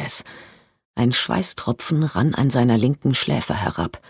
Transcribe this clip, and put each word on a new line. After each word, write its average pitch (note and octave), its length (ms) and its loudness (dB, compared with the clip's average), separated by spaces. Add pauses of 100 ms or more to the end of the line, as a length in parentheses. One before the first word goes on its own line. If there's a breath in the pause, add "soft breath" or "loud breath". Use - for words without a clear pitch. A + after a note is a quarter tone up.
es. - 180 -4 (720 loud breath)
Ein A#2+ 160 2
Schweißtropfen - 920 -2
rann D3 320 0
an C3+ 140 2
seiner A#2+ 280 4
linken C3 380 2
Schläfe - 380 -2
herab. E2+ 460 -4 (100)